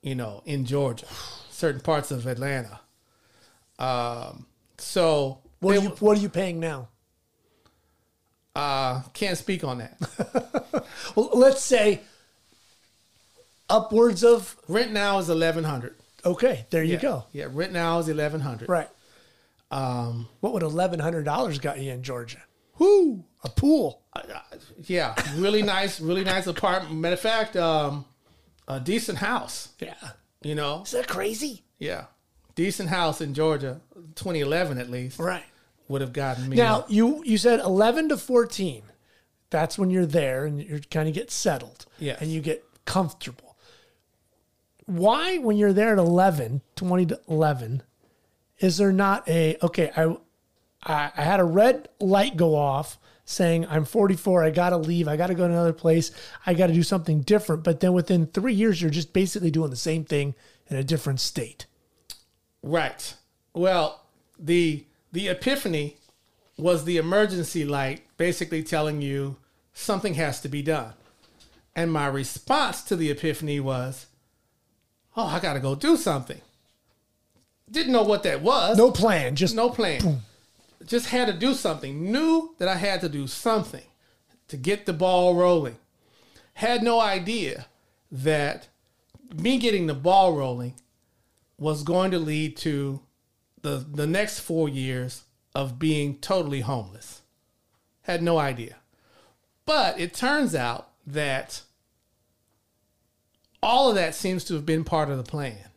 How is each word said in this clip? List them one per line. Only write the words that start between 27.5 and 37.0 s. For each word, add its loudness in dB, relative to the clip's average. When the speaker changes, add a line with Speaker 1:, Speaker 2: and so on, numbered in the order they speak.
Speaker 1:
um, 0
a -6
decent -2
house. -6
Speaker 2:
Yeah. -12
Speaker 1:
You -6
know? -6
Speaker 2:
Is -12
that -2
crazy? -6
Speaker 1:
Yeah. -8
Decent -2
house 0
in -6
Georgia, -2
twenty -4
eleven -2
at -8
least. -10
Speaker 2:
Right. -4
Speaker 1:
Would -2
have -6
gotten -4
me -2
Speaker 2:
Now, 4
Speaker 1:
up. -8
Speaker 2:
you, 4